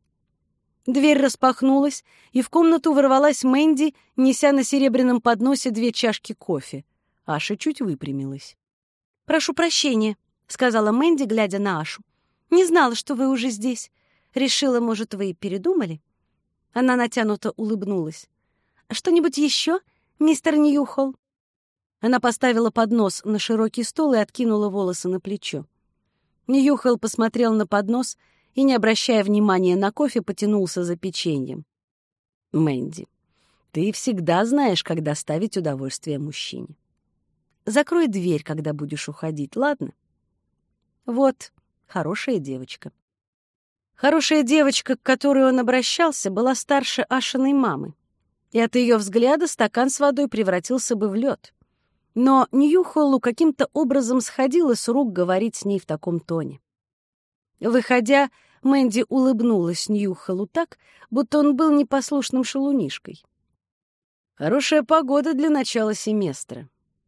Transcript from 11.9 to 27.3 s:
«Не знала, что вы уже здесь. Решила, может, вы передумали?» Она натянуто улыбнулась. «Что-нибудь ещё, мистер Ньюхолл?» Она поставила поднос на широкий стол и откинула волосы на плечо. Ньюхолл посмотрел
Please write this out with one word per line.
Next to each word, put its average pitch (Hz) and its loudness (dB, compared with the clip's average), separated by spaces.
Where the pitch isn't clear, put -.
«Не 359 4
знала, 320 2
что 254 -6
вы 262 0
уже 262 0
здесь. 220 -6
Решила, 262 0
может, 226 -4
вы 196 -4
передумали?» 196 -4
Она 247 2
натянуто 226 -2
улыбнулась. 196 -6
«Что-нибудь 330 0
ещё, 302 0
мистер 311 2
Ньюхолл?» 285 0
Она 247 2
поставила 233 0
поднос 220 0
на 208 -2
широкий 226 -2
стол 302 0
и 226 4
откинула 214 0
волосы 185 -4
на 185 -4
плечо. 190 -10
Ньюхолл 262 2
посмотрел 226 -2